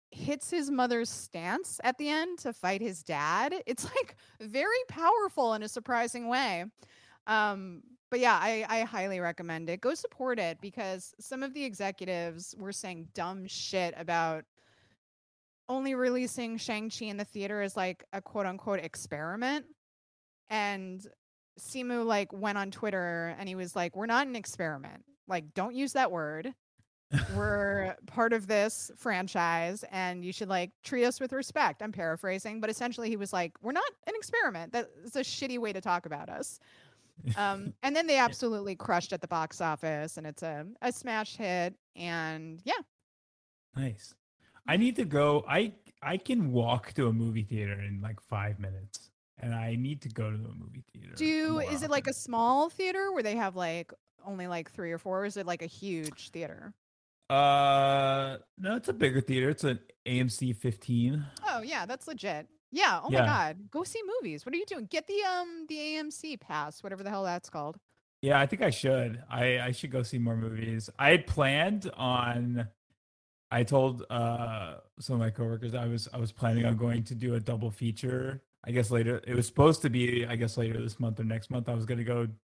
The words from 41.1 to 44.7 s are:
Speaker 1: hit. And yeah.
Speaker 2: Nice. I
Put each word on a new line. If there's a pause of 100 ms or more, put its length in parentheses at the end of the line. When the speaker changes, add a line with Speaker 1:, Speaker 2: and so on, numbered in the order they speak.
Speaker 1:
hit. (200)
And
yeah. (1040)
Speaker 2:
Nice. (540)
I